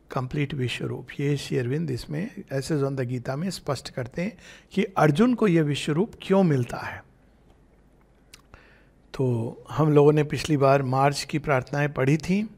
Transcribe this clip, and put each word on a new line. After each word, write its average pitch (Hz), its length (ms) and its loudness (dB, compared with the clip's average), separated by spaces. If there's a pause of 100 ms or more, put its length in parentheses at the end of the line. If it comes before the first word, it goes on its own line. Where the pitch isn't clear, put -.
(180)
complete 139 360 -4
विश्व 127 320 -4
रूप। 127 220 -8 (120)
ये 143 180 0
श्री 143 200 -4
अरविंद 135 340 -2
इसमें, 151 600 -8
ऐसे 139 280 -4
on 139 120 -2
the 135 140 -4
गीता 127 300 -6
में 175 140 -6
स्पष्ट - 400 -8
करते 127 320 -8
हैं 196 160 -6 (340)
कि 190 120 0
अर्जुन 185 500 4
को 220 140 2
यह 165 160 4
विश्व 147 280 -2
रूप 175 200 0 (100)
क्यों 190 220 4
मिलता 139 340 2
है। - 320 -12 (2000)
तो 120 560 -4
हम 151 220 2
लोगों 147 220 8
ने 151 100 2
पिछली 147 340 -2
बार 139 260 4
मार्च 135 400 0
की - 160 -4
प्रार्थनाएं 143 540 -2
पढ़ी 135 240 2
थी। 196 400 -2